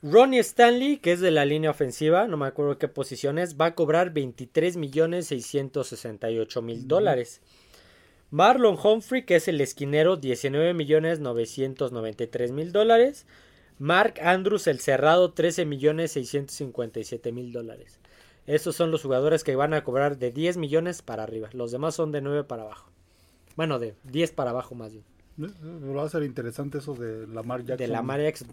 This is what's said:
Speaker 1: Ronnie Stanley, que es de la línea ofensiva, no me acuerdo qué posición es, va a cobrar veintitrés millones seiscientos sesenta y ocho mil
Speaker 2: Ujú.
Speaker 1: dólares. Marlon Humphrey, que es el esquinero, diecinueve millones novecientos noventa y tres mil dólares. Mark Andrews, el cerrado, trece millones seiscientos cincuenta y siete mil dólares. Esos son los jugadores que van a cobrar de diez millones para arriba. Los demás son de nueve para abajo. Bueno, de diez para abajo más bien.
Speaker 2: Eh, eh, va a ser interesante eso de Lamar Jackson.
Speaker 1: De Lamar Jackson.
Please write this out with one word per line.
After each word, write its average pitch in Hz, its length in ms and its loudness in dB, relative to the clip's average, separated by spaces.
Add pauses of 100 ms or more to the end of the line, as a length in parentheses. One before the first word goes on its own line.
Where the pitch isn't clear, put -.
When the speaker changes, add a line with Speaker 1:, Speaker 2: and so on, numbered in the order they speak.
Speaker 1:
Ronnie 240 380 6
Stanley, 247 600 4
que 170 120 0
es 175 80 2
de 180 140 2
la 147 120 4
línea 151 260 0
ofensiva, 156 580 0
no 170 80 -4
me 143 100 -2
acuerdo 143 320 -2
qué - 80 -2
posición 139 500 -4
es, 165 240 -4
va 160 60 4
a 165 80 -2
cobrar 170 380 2
veintitrés 151 640 -2
millones 160 500 -2
seiscientos 135 600 -6
sesenta 113 420 -8
y 113 80 -2
ocho 113 240 -4
mil 117 160 -8
Speaker 2:
Ujú. 127 80 -12
Speaker 1:
dólares. 151 540 0 (920)
Marlon 208 500 6
Humphrey, 226 440 2
que 180 120 2
es 165 120 2
el 160 120 0
esquinero, 147 560 2
diecinueve 139 560 0
millones 156 460 2
novecientos 131 720 -4
noventa 110 320 -6
y 113 60 -4
tres 123 240 -4
mil 156 200 -6
dólares. 226 540 4 (540)
Mark 175 420 2
Andrews, 190 460 2
el 135 100 2
cerrado, 156 540 4
trece 170 320 0
millones 151 480 0
seiscientos 139 420 -6
cincuenta 117 460 -8
y 110 40 -8
siete 117 280 -8
mil 123 200 -10
dólares. 117 460 -14 (480)
Esos 151 300 0
son 165 160 2
los 156 100 0
jugadores 143 400 2
que 131 140 -2
van 151 180 0
a 147 80 0
cobrar 139 360 0
de 123 120 -2
diez 160 260 -2
millones 165 460 -2
para 110 220 -8
arriba. 110 280 -10
Los 120 200 -8
demás 151 240 -4
son 160 160 -2
de 147 80 -4
nueve 143 240 -4
para 120 180 -12
abajo. - 260 -18 (680)
Bueno, 156 240 -2
de 110 140 -8 (100)
diez 151 260 -2
para 131 200 -4
abajo 123 260 -8
más 110 160 -14
bien. 107 120 -20 (360)
Speaker 2:
Eh, 147 60 -8
eh, 160 480 -14
va 143 80 -4
a 151 60 -6
ser 151 160 -4
interesante 139 540 -8
eso 139 160 -10
de 110 340 -10
Lamar 113 320 -8
Jackson. 123 160 -8
Speaker 1:
De 127 100 -6
Lamar 123 340 -4
Jackson. 147 320 -4